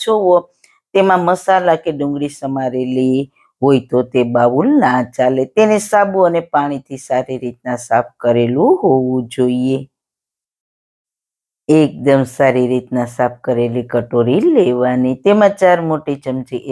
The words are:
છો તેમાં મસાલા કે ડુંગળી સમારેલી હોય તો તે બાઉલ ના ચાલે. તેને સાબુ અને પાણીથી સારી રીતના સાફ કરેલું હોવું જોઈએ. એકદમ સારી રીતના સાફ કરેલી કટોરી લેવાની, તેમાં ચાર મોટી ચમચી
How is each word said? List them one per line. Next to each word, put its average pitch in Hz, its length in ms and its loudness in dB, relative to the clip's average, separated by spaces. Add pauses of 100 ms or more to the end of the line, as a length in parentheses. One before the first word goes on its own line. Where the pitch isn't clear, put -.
છો 220 120 0 (800)
તેમાં 190 300 2
મસાલા 180 520 0
કે 160 160 -6
ડુંગળી 143 360 -4
સમારેલી 131 1000 -4 (320)
હોય 135 180 4 (100)
તો 127 120 0
તે 123 220 -2
બાઉલ 123 440 0 (100)
ના 131 260 2 (120)
ચાલે. 131 280 0
તેને 214 340 0
સાબુ 196 480 0
અને 170 140 -2
પાણીથી 143 580 -6
સારી 131 400 -6
રીતના 123 380 -8
સાફ 120 420 -2
કરેલું 123 640 2
હોવું 131 460 0
જોઈએ. 127 500 -2 (1900)
એકદમ 139 560 2
સારી 127 420 0
રીતના 123 400 -2
સાફ 123 340 -4
કરેલી 120 420 -2
કટોરી 120 580 -2
લેવાની, 127 760 0
તેમાં 202 460 2
ચાર 180 220 4
મોટી 151 340 -4
ચમચી 131 560 -8